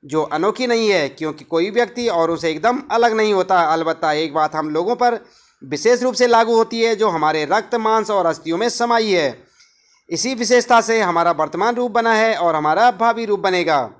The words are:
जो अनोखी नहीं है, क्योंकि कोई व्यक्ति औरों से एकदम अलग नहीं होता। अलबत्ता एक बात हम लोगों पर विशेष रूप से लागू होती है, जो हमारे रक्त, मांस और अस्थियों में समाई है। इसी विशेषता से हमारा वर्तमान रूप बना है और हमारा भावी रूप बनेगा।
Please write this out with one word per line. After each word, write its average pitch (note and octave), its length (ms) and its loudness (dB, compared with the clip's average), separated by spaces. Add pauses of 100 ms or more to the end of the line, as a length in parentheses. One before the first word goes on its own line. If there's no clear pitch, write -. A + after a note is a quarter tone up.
जो D3+ 200 -2
अनोखी G3+ 440 -2
नहीं A3+ 220 0
है, E3 200 2
क्योंकि D#3 360 -10
कोई E3 260 -2
व्यक्ति A#3+ 380 -2
औरों E3+ 280 0
से E3 140 -2
एकदम G3+ 300 -2 (100)
अलग A#3 220 2
नहीं G#3+ 200 2
होता। F#3 300 2
अलबत्ता D#3+ 500 0
एक D3+ 200 -2
बात D3+ 220 -2
हम D#3 140 -4
लोगों F3 260 -2
पर A#3+ 240 0 (420)
विशेष D3+ 420 0
रूप B3+ 100 0
से B3 140 2
लागू A#3 280 4
होती A3+ 260 0
है, A3+ 140 2
जो G#3 140 0
हमारे D#3 360 0
रक्त, G3 300 -2
मांस A3 340 0
और G3 160 0
अस्थियों E3 320 -2
में A3+ 120 0
समाई A#3 420 0
है। D3 260 0 (720)
इसी A#3 260 -4
विशेषता A#3+ 460 2
से A3+ 200 0
हमारा E3+ 320 0
वर्तमान E3 420 -2
रूप B3 160 -4
बना A3+ 220 0
है A3 240 2
और E3 180 0
हमारा D#3 380 2
भावी A3+ 320 -2
रूप G3+ 140 -2
बनेगा। E3 500 0 (100)